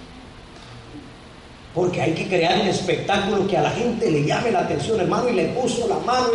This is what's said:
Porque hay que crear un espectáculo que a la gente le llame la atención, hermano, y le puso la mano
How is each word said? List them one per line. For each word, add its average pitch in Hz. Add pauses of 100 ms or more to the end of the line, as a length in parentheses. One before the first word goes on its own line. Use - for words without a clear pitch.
(1800)
Porque 180
hay 160
que 190
crear 180
un 208
espectáculo 196
que 175
a 151
la 147
gente 226
le 151
llame -
la 185
atención, 190
hermano, 208
y 214
le 175
puso 233
la 202
mano 240